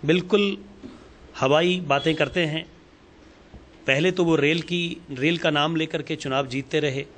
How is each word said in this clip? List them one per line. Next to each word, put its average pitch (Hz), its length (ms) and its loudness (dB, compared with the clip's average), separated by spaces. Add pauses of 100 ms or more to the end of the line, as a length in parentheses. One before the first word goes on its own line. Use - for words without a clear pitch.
बिल्कुल 185 520 2 (800)
हवाई 165 480 4
बातें 143 280 2
करते 151 300 0
हैं। 156 200 -6 (1200)
पहले 147 240 2
तो 185 120 0
वो 165 120 4
रेल 151 260 2
की, 175 360 -4 (140)
रेल 147 260 0
का 165 140 0
नाम 151 240 0
लेकर 156 260 -2
के 156 140 -6
चुनाव 139 320 -2
जीतते 135 320 -2
रहे 139 260 -2 (120)